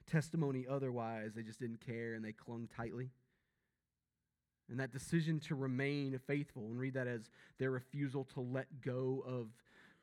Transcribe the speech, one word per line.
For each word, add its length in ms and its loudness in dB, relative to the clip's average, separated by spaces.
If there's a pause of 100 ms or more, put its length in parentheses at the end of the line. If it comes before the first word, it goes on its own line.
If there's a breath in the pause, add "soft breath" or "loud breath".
(100)
testimony 580 4
otherwise. 680 0
They 80 -6
just 180 -10
didn't 200 -4
care 340 -2
and 100 -4
they 80 -4
clung 440 -6
tightly. 340 -4 (1600)
And 100 -4
that 140 -2
decision 480 2
to 140 -2
remain 720 2
faithful, 400 0
and 120 -4
read 160 0
that 120 2
as 240 -4 (280 loud breath)
their 120 4
refusal 540 0 (100)
to 60 -2
let 400 -2
go 460 2
of 220 -2 (540 loud breath)